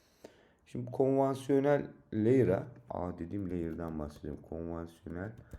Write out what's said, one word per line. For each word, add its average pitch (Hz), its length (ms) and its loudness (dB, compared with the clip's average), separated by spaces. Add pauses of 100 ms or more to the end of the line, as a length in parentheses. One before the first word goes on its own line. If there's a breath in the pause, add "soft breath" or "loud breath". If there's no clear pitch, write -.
(640 soft breath)
Şimdi 123 260 -8
konvansiyonel 135 960 4 (260)
layer'a, 110 540 4 (220)
ağ 87 300 -6
dediğim 87 300 -6
layer'dan 82 500 -4
bahsediyorum. 73 500 -8
Konvansiyonel 85 840 -8 (280 loud breath)